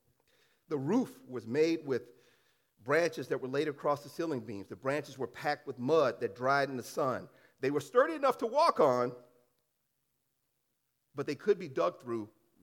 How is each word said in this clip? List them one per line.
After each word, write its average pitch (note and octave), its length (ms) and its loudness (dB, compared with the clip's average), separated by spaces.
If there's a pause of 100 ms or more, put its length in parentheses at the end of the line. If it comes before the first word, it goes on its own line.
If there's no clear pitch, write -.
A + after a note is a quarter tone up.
(680)
The D3+ 100 -2
roof F#3 400 0 (100)
was A#2+ 180 -8
made D#3 400 2
with C3 220 -2 (760)
branches D#3 440 0
that C#3+ 120 -2
were B2+ 80 -6
laid C#3+ 200 0
across C#3+ 340 -2
the D3 60 -18
ceiling D#3+ 320 -4
beams. G#2 280 -12
The - 80 -12
branches C#3 420 -4
were B2+ 80 -4
packed - 400 -6
with B2 120 -10
mud C3 420 2
that A#2+ 140 -4
dried C#3 360 2
in C3 60 -6
the A#2 60 -6
sun. A#2 460 -4 (320)
They C3 100 0
were D3 100 0
sturdy C4 340 2
enough C#4 240 2
to B3+ 80 -2
walk C#4+ 340 4
on, B2 320 4 (2000)
but C#3 120 -8
they D3 80 -4
could G#3 240 0
be F3 100 -10
dug E3 320 -2
through A#2 300 -8 (320)